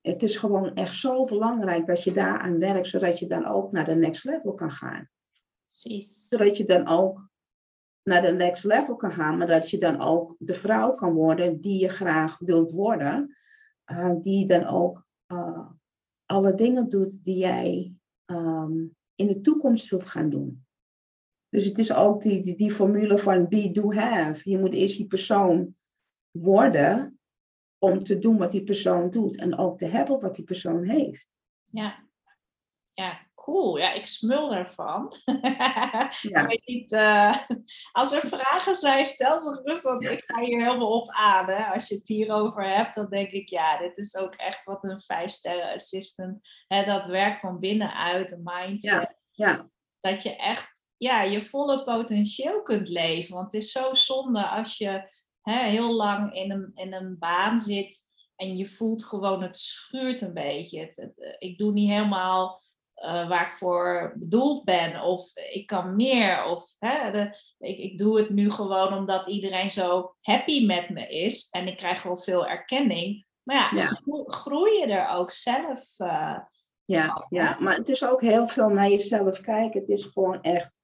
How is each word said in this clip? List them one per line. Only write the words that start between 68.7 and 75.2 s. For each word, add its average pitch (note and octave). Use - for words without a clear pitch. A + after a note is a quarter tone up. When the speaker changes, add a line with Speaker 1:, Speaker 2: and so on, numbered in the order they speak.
Speaker 2:
omdat F#3+
iedereen F#3+
zo F3+
happy B3
met F3
me D3
is F#3
en F#3
ik F#3
krijg F3+
wel F3+
veel F3+
erkenning. G3+
Maar C4+
ja, G#3
Speaker 1:
Ja. -
Speaker 2:
gro-, C#4+
groei D#4+
je D#4+
er G3
ook F3+